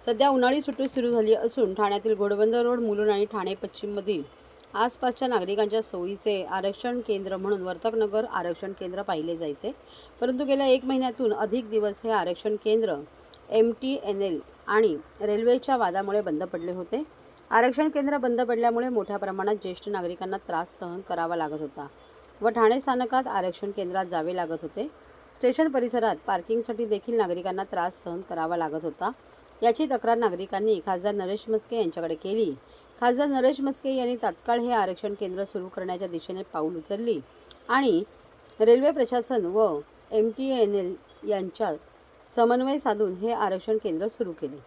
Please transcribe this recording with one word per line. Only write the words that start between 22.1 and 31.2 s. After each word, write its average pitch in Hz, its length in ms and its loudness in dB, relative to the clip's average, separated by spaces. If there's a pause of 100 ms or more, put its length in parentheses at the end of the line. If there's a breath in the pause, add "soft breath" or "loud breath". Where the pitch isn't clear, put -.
व 214 80 2
ठाणे 226 320 4
स्थानकात 254 460 0
आरक्षण 190 440 -4
केंद्रात 190 340 -4
जावे 175 320 -2
लागत 165 260 -4
होते. 196 240 -8 (480 loud breath)
स्टेशन 262 340 2
परिसरात 240 480 0 (100)
पार्किंगसाठी 226 580 -2
देखील 214 320 -2
नागरिकांना 185 480 0
त्रास 185 380 -4
सहन 170 180 -8
करावा 170 360 -4
लागत 160 260 -2
होता. 175 280 -4 (520 loud breath)
याची 233 240 4
तक्रार 233 320 2
नागरिकांनी 196 680 0
खासदार 190 280 -2
नरेश 202 340 -4